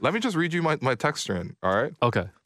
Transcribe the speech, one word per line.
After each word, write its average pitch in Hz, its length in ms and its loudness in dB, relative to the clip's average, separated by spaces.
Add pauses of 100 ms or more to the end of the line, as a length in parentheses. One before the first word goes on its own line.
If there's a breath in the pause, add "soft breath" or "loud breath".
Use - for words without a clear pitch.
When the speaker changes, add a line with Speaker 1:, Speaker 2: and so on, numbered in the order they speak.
Speaker 1:
let 143 140 2
me 226 60 0
just 214 160 -2
read 165 180 0
you 170 80 0
my, 156 180 2
my 127 140 2
text 147 300 -2
strand, 90 380 -4
all 95 120 2
right? 123 180 0 (100)
Speaker 2:
Okay. 113 220 2 (220)